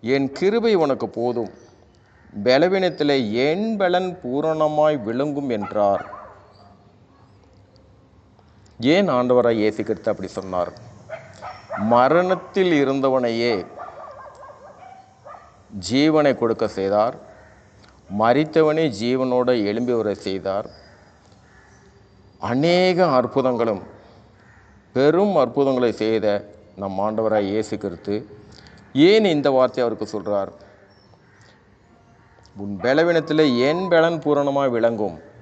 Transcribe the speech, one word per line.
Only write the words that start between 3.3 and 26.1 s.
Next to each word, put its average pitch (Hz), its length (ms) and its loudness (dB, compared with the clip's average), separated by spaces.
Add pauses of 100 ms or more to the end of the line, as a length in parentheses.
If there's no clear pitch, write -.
என் 170 440 -2
பலன் 180 460 0
பூரணமாய் 151 800 0
விளங்கும்" 139 460 -4
என்றார். 104 600 -2 (2750)
ஏன் 170 300 2
ஆண்டவராய் 123 460 2
இயேசு 107 280 0
கிறிஸ்து 107 260 -4
அப்படி 95 180 -6
சொன்னார்? 90 440 -6 (1040)
மரணத்தில் 151 1120 2
இருந்தவனையே 120 920 -2 (2000)
ஜீவனை 147 480 2
கொடுக்க 113 300 0
செய்தார், 104 480 0 (1000)
மரித்தவனே 151 760 2 (100)
ஜீவனோடு 127 640 0
எழும்பி 117 280 -2
வர 107 220 0
செய்தார். 95 560 -6 (1700)
அநேக 175 680 2
அற்புதங்களும் 123 760 0 (1120)
பெரும் 165 440 2
அற்புதங்களை 127 560 2
செய்த 107 580 -2 (260)